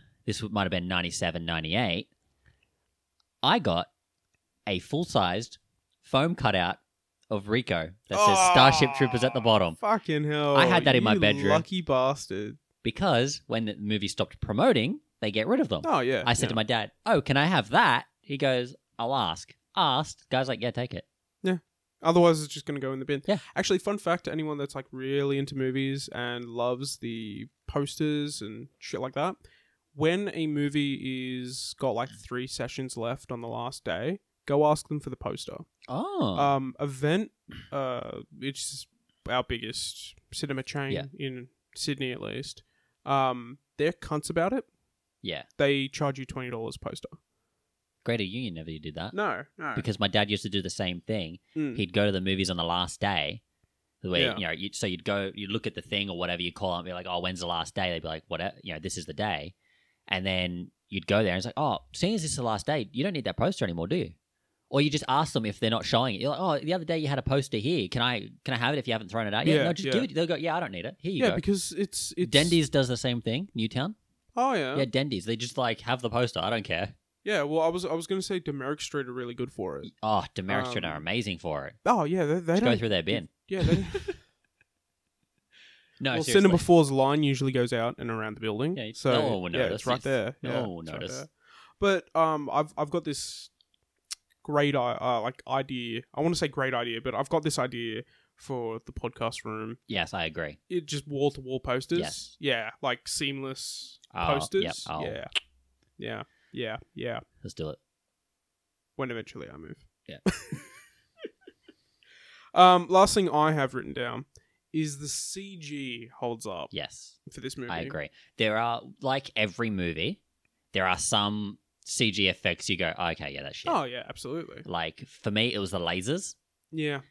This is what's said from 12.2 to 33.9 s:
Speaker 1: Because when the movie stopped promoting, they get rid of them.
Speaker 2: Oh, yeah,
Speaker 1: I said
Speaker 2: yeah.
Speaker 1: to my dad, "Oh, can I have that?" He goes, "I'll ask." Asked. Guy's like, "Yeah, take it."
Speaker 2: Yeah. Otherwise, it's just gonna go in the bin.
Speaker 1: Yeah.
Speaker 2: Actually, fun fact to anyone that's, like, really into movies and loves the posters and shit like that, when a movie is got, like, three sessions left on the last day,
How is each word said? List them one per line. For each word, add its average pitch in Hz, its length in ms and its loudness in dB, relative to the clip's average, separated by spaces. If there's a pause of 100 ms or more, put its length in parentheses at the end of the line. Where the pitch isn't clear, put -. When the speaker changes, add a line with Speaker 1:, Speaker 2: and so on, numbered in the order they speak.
Speaker 1:
Because 139 640 2
when 113 180 0
the 104 120 -4
movie 104 300 0
stopped - 320 -4
promoting, 160 600 4 (220)
they 208 100 0
get 110 160 0
rid 240 120 2
of 311 100 2
them. 165 160 0
Speaker 2:
Oh, 294 140 2
yeah, 123 260 0
Speaker 1:
I - 80 4
said 113 120 2
Speaker 2:
yeah. 110 40 -2
Speaker 1:
to 113 60 -2
my 110 80 2
dad, 107 280 -2 (140)
"Oh, 202 160 4
can 135 140 0
I 139 100 6
have 147 260 2
that?" 151 340 4 (160)
He 143 160 -8
goes, 127 380 0 (220)
"I'll 120 160 0
ask." 92 400 -2 (220)
Asked. 151 560 2
Guy's 131 160 2
like, 117 140 -4
"Yeah, 120 100 0
take 123 220 -4
it." - 120 -8 (380)
Speaker 2:
Yeah. 185 140 2 (440)
Otherwise, 165 400 8
it's 147 120 -8
just 143 120 -12
gonna 143 140 -4
go 135 140 -4
in 131 60 -6
the 131 60 -6
bin. 139 220 -2
Speaker 1:
Yeah. 190 120 2 (160)
Speaker 2:
Actually, 185 240 2
fun 208 180 -2
fact 175 260 0
to 165 80 -6
anyone 156 260 -4
that's, 139 180 -6
like, 135 180 -8
really 139 440 0
into 139 200 -2
movies 135 560 0
and 120 320 -6
loves 123 540 -2
the 113 480 -8 (200)
posters 147 720 -2
and 110 360 -12
shit - 240 -8
like 135 140 -6
that, 160 200 0 (580)
when 170 400 2
a 160 140 -2
movie 139 920 -2
is 127 360 -8
got, 131 140 0
like, 117 180 -2
three 123 380 -8
sessions 127 480 -6
left 123 380 -6
on 117 80 -8
the 117 80 -8
last 120 340 -6
day, 117 360 -2 (260)